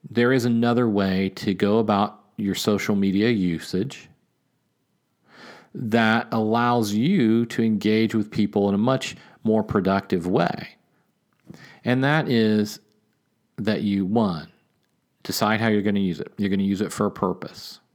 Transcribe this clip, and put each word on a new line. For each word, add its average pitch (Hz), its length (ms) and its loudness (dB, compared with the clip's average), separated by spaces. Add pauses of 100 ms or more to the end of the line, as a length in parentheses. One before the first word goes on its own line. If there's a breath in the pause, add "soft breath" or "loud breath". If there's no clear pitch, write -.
There 120 220 2
is 127 140 2
another 120 420 2
way 98 420 2
to - 240 -4
go 104 260 2
about 104 420 0 (160)
your 98 180 -2
social 104 400 0
media 98 360 2
usage 92 760 -4 (1700 loud breath)
that 113 580 0
allows 113 640 0
you 117 540 2
to 117 160 -2
engage 107 520 0
with 107 160 -2
people 101 380 0
in 101 60 0
a - 20 0
much 127 380 -2 (280 loud breath)
more 110 200 0
productive 95 640 -2
way. 90 440 -2 (1120 loud breath)
And 123 200 0
that 147 260 0
is 107 500 2 (760)
that 101 240 -2
you, 98 240 0
one, 92 420 -2 (800)
decide 107 320 0
how 113 80 0
you're 104 140 2
gonna 101 180 0
use 90 220 -2
it. - 160 -12
You're 101 120 -2
gonna 98 140 0
use 98 160 0
it 104 140 -4
for 107 120 0
a 98 60 -2
purpose. - 720 -6 (140)